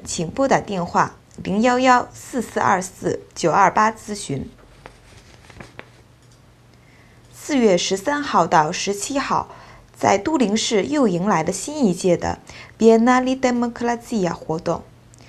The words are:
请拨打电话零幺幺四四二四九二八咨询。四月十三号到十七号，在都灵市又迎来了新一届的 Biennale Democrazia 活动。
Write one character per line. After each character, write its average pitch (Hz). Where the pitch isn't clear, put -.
请 165
拨 269
打 190
电 180
话 180
零 190
幺 247
幺 254
四 -
四 -
二 196
四 -
九 170
二 180
八 214
咨 214
询。 139
四 -
月 214
十 190
三 294
号 190
到 160
十 196
七 233
号， -
在 202
都 311
灵 208
市 214
又 277
迎 175
来 180
了 165
新 294
一 180
届 180
的 85
Biennale 254
Democrazia 240
活 165
动。 170